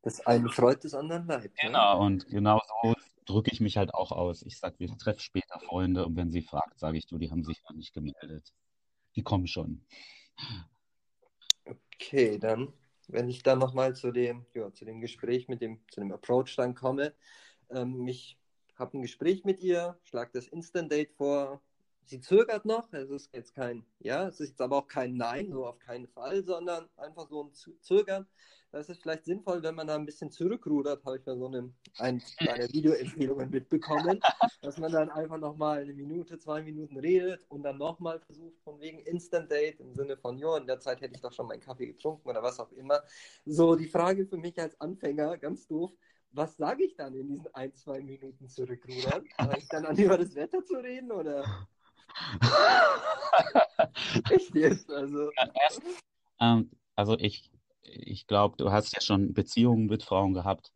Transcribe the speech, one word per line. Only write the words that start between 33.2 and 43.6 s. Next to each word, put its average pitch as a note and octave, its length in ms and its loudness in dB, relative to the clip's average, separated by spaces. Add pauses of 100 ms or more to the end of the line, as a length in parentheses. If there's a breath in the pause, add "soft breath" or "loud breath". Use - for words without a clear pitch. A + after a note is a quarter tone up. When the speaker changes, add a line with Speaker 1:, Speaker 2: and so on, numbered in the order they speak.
Speaker 1:
mitbekommen, D3+ 760 0
Speaker 2:
<laughs> - 380 2
Speaker 1:
dass C#3+ 160 -10
man D#3+ 140 -4
dann D#3 180 2
einfach D#3+ 280 -6
noch D3+ 180 -6
mal D3+ 240 -2
eine C#3+ 120 -10
Minute, D#3+ 460 -10
zwei D3+ 240 -6
Minuten D3+ 360 -12
redet F3+ 520 2
und C#3+ 140 -12
dann C#3 140 -6
noch D#3+ 200 -6
mal E3 220 -6
versucht, E3 420 -20
von D3 180 -18
wegen D#3+ 200 -14
Instant E3+ 500 -4
Date D3+ 300 0
im B2+ 140 -20
Sinne C#3 220 -6
von, B2+ 220 -8
„Jo, D#3 180 0
in C#3 100 -4
der B2+ 140 -4
Zeit B2+ 200 -6
hätte C3 140 -12
ich C3 60 -18
doch B2 120 -10
schon B2 140 -8
meinen A2+ 140 -12
Kaffee B2+ 260 -10
getrunken“ D#3 420 -8
oder A#2+ 140 -4
was B2+ 180 -2
auch A#2 120 -12
immer. C#3 300 0 (420 loud breath)
So, E3 320 6